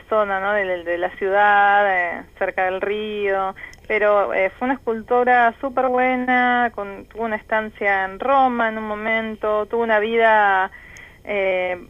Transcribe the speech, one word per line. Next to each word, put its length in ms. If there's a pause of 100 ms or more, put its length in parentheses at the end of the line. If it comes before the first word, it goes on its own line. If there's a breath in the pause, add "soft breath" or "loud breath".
zona, 320
¿no? 120
De, 300
de 140
la 140
ciudad, 720 (340)
eh, 40 (140)
cerca 280
del 160
río. 760 (320 loud breath)
Pero, 480
eh, 240
fue 60
una 100
escultora 840
súper 260
buena, 880
con, 300
tuvo 180
una 140
estancia 680
en 140
Roma 500
en 80
un 60
momento, 840
tuvo 160
una 160
vida... 720 (540 loud breath)
Eh, 540 (120)